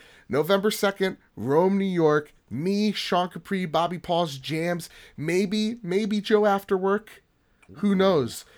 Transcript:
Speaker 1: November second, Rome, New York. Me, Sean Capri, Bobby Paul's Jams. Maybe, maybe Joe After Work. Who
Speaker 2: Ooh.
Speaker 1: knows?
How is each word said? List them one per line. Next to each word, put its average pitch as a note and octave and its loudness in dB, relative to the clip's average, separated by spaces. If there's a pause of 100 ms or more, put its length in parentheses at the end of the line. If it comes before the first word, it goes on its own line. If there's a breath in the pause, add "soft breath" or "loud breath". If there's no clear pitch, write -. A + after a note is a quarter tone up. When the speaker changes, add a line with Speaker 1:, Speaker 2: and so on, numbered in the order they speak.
(280 loud breath)
Speaker 1:
November F#3+ 2
second, G3 -2 (200 soft breath)
Rome, D#3+ 2
New G3 0
York. D#3 2 (200)
Me, G3 0
Sean F3+ -2
Capri, F#3 -6
Bobby E3+ -2
Paul's E3 -2
Jams. D#3+ -6 (260 loud breath)
Maybe, G3+ -2
maybe G3+ 0
Joe G#3 2
After G3 0
Work. G3 -2 (540)
Who G3+ 0
Speaker 2:
Ooh. - 4
Speaker 1:
knows? F#3 2 (140 soft breath)